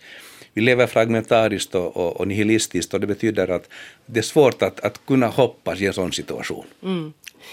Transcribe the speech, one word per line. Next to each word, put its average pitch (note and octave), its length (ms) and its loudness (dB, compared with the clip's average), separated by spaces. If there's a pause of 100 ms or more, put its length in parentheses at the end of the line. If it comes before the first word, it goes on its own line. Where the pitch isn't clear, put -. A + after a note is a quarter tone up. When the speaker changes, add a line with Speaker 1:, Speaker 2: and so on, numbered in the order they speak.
(540)
Speaker 1:
Vi A2 80 -2
lever B2 260 4
fragmentariskt A2+ 880 2
och, F2+ 220 -2
och, F2 200 -2
och F#2 100 -4
nihilistiskt G2+ 640 0
och G2 60 -2
det G2+ 80 -4
betyder G2+ 400 -2
att F2+ 220 -4 (360)
det A2+ 140 -4
är G#2+ 40 0
svårt C3+ 380 2
att, - 180 -2
att - 260 -6
kunna C3 220 2
hoppas G#2+ 540 0
i G2 40 0
en F#2 80 -2
sån F2+ 180 -4
situation. - 540 -8 (180)
Speaker 2:
Mm. E3+ 300 -6 (400)